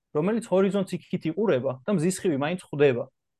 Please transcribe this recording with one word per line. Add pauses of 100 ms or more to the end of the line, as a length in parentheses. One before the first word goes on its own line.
(140)
რომელიც
ჰორიზონტს
იქით
იყურება
და
მზის
სხივი
მაინც
ხვდება. (360)